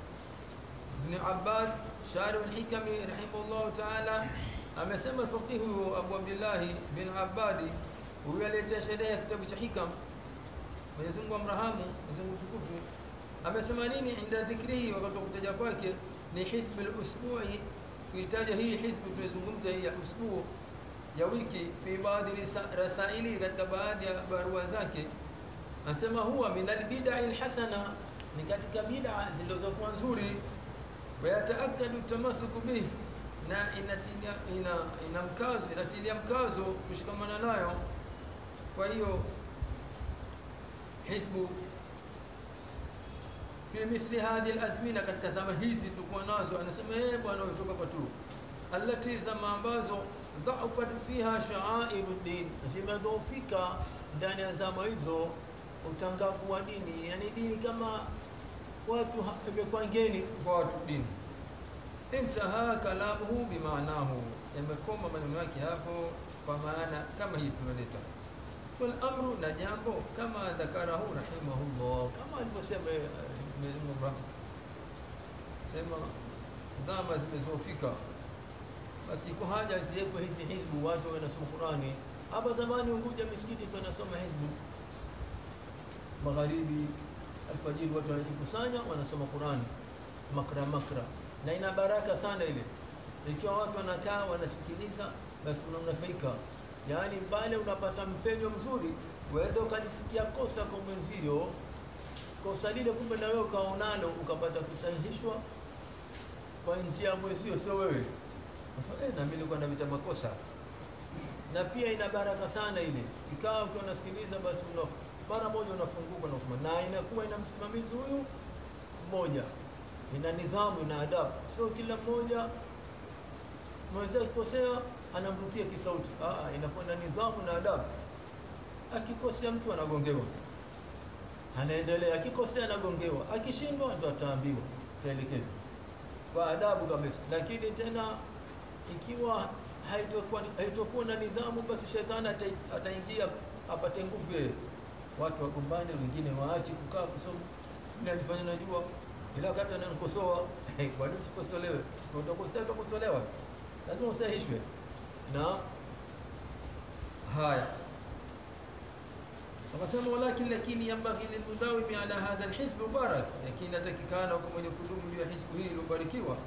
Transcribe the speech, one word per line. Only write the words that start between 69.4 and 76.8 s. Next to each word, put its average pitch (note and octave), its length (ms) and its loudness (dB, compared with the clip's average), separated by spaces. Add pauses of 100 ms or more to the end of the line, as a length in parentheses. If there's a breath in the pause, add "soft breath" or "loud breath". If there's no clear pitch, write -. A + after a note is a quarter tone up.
na D#3 120 2
jambo, G#3 420 0 (220)
kama G#3+ 420 0
dhakarahu E3 560 2
rahimahullah, C3 1040 2
kama C#4+ 220 -4
alivyosema, G3+ 500 -2
eh, D3+ 180 2 (500)
Mwenyezi C#3+ 220 -2
Mungu C#3 240 -2
rahma. C3 200 0 (1500)
Sema E3 240 -2 (920)